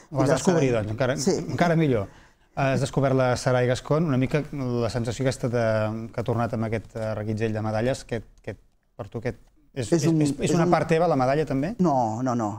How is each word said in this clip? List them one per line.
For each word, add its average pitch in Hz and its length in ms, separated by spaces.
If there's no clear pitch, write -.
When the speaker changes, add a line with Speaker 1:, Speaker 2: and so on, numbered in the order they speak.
Speaker 1:
La 143 100
vas 135 80
Speaker 2:
i 139 60
la - 80
Speaker 1:
descobrir, 156 320
Speaker 2:
Sarai 117 80
Speaker 1:
doncs, 107 160
encara, 131 260
Speaker 2:
Sí. 175 220
Speaker 1:
encara 165 340
millor. 127 300
Has 135 240
descobert 135 340
la 127 220
Sarai 123 320
Gascon, 151 400
una 127 80
mica 131 240
la 123 380
sensació 120 380
aquesta 131 260
de, 117 120
que - 80
ha 113 60
tornat 117 320
amb 113 100
aquest, 110 300
eh, 110 180
reguitzell 107 380
de 107 80
medalles, 110 420
que, 113 200
que 107 160
per 110 100
tu 117 140
aquest, 120 160
és, 123 140
Speaker 2:
És 165 160
Speaker 1:
és, 147 80
Speaker 2:
un, 160 160
Speaker 1:
és, 143 80
és 190 160
Speaker 2:
és 151 80
Speaker 1:
una 170 80
Speaker 2:
un 175 80
Speaker 1:
part 170 160
teva, 165 180
la 160 80
medalla, 135 320
també? 143 320
Speaker 2:
No, 127 460
no, 127 100
no. 110 240